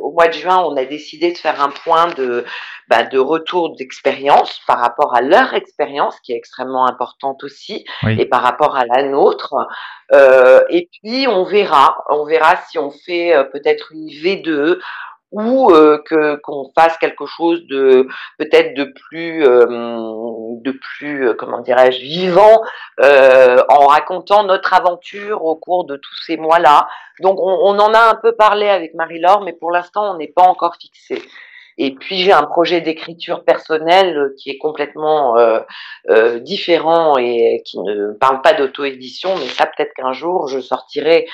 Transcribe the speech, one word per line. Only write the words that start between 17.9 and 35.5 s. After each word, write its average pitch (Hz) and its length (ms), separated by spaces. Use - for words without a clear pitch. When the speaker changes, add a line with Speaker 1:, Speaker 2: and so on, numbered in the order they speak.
Speaker 1:
peut-être 156 380
de 139 80
plus, 165 380
euh, 123 200
de 131 100
plus, 135 580
euh, 107 100
comment 120 220
dirais-je, 127 400
vivant, 185 600
euh, 131 560
en 143 180
racontant 175 560
notre 190 300
aventure 180 720
au 160 100
cours 170 300
de 143 100
tous - 300
ces 165 100
mois-là. 160 540
Donc, 190 180
on, 175 100
on 196 300
en 214 140
a 226 180
un 220 100
peu 226 140
parlé 208 320
avec 175 260
Marie-Laure, 165 520
mais 170 80
pour 165 180
l'instant, 190 420
on 175 40
n'est 151 180
pas 175 80
encore 175 320
fixé. - 460
Et 135 180
puis, 190 220
j'ai 185 160
un 156 100
projet 165 380
d'écriture 170 640
personnelle, 165 720
euh, 139 200
qui - 120
est 135 80
complètement, 147 800
euh, 113 240